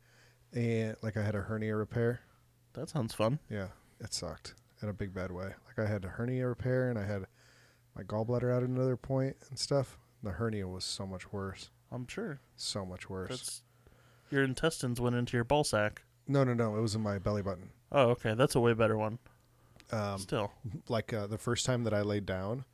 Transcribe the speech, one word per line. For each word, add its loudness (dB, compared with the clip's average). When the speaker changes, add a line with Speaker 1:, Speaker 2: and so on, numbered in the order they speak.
Speaker 1:
and, 0
like, -4
I 2
had 0
a -2
hernia -2
repair. 0
Speaker 2:
That -8
sounds -2
fun. 2
Speaker 1:
Yeah. -4
It -10
sucked -8
in -4
a -4
big -6
bad -4
way. -8
Like, -2
I 0
had -2
a -8
hernia -2
repair, 0
and 0
I -2
had -2
my -10
gallbladder 0
out 2
at 0
another 2
point 0
and -10
stuff. 0
The -4
hernia -2
was -6
so -6
much -10
worse. -6
Speaker 2:
I'm -8
sure. -6
Speaker 1:
So -6
much -10
worse. -6
Speaker 2:
That's, -8
your 4
intestines 0
went 4
into 0
your 4
ball 4
sack. 2
Speaker 1:
No, 6
no, 4
no. 2
It 2
was 2
in 0
my 0
belly 0
button. -6
Speaker 2:
Oh, 6
okay. 0
That's 4
a 4
way 8
better 4
one. -2
Speaker 1:
Um, -2
Speaker 2:
Still. -2
Speaker 1:
like, -2
uh, -2
the -4
first 0
time 2
that 2
I 4
laid 0
down, -4